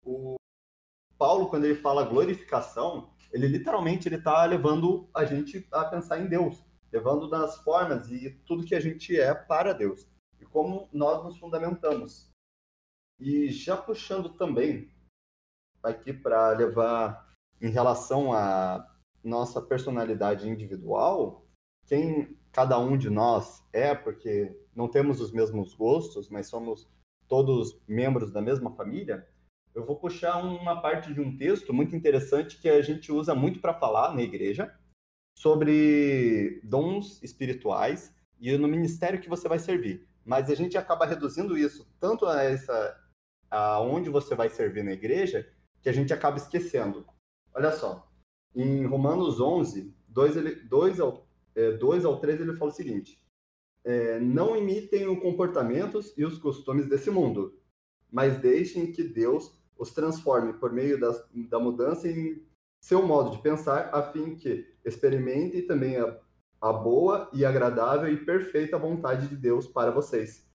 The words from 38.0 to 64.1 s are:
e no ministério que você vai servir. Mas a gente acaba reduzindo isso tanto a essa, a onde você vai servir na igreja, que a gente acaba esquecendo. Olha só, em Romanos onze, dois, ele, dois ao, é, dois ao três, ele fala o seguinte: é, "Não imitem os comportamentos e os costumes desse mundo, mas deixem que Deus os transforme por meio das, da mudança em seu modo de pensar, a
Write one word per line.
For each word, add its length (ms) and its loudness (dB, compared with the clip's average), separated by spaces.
e 160 0
no 120 2
ministério 520 0
que 100 -14
você 180 -4
vai 100 2
servir. 500 -4
Mas 260 0
a 60 2
gente 220 -2
acaba 300 0
reduzindo 500 -4
isso 420 -2
tanto 280 0
a 160 2
essa, 600 -2
a 320 2
onde 300 -2
você 240 0
vai 120 2
servir 360 -2
na 80 -4
igreja, 600 -2
que 80 -2
a 40 0
gente 200 2
acaba 240 0
esquecendo. 680 -4
Olha 200 0
só, 360 -8
em 300 0
Romanos 540 0
onze, 520 0
dois, 300 2
ele, 160 -4
dois 460 2
ao, 280 -2
é, 160 4
dois 340 2
ao 140 2
três, 200 0
ele 160 -4
fala 140 -4
o 60 -10
seguinte: 440 -8
é, 360 0
"Não 360 2
imitem 520 0
os 120 0
comportamentos 960 -2
e 80 -2
os 140 -4
costumes 500 -2
desse 220 0
mundo, 500 0
mas 260 2
deixem 540 2
que 120 -4
Deus 580 -2
os 160 -10
transforme 640 0
por 180 -2
meio 280 0
das, 280 -2
da 100 0
mudança 480 0
em 340 -4
seu 260 4
modo 260 4
de 100 -10
pensar, 520 0
a 180 -2